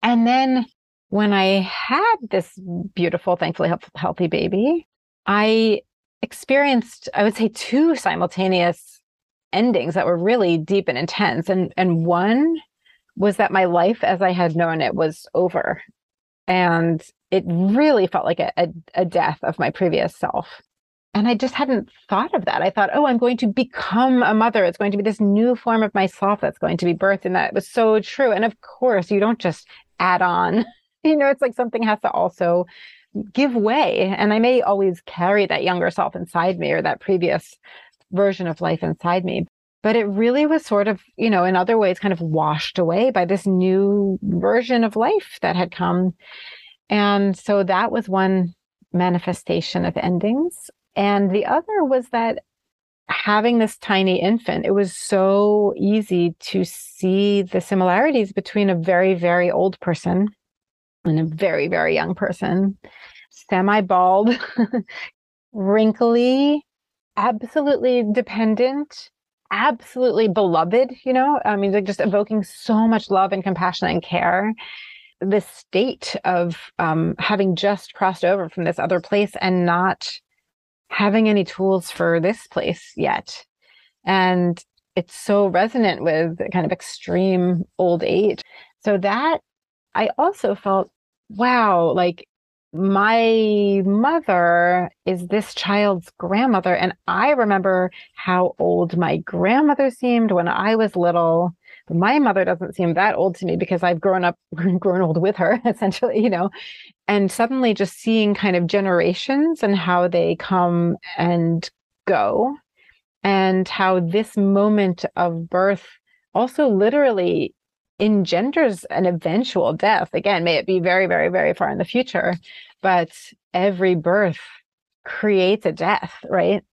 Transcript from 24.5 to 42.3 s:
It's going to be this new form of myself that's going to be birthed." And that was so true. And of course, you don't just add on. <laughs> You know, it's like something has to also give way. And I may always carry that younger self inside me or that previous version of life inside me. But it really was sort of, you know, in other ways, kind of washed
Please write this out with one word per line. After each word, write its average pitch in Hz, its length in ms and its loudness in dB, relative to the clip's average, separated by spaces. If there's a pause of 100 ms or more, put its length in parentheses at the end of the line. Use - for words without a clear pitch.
It's 175 140 0
going 202 140 -2
to 202 60 -2
be 202 60 -2
this 202 160 -2
new 214 360 2
form 226 260 -2
of 214 140 -2
myself 196 440 0
that's - 200 -4
going 170 180 -2
to 175 80 -2
be 175 80 2
birthed." 196 320 0
And 180 100 -2
that 170 180 0
was - 140 -4
so 220 320 2
true. 247 320 0
And 202 140 0
of - 160 -4
course, 214 480 -2
you 202 100 2
don't 220 200 0
just - 280 -4 (320)
add 180 220 2
on. 180 480 0
<laughs> - 60 -20 (260)
You 311 140 4
know, 277 120 2
it's 277 140 0
like 247 120 -2
something 233 300 -4
has 214 180 0
to - 100 -2
also 175 540 0 (680)
give 262 240 0
way. 220 600 0
And 208 160 2
I 214 60 2
may 247 220 4
always 196 440 0
carry 196 400 0
that 147 180 -2
younger 180 280 0
self 175 220 -4
inside 175 460 -2
me 151 140 -2
or 160 80 -2
that 147 180 -2
previous 170 560 -2 (560)
version 190 360 0
of 160 140 -6
life 165 220 -2
inside 175 420 -2
me. 175 200 -4 (360)
But 220 140 0
it 226 100 0
really 233 400 0
was 311 200 0
sort 202 220 0
of, 208 140 -4 (140)
you 226 140 0
know, 185 160 2
in 185 100 2
other 185 220 2
ways, 190 220 2
kind 202 120 -2
of 170 80 -4
washed 156 600 -2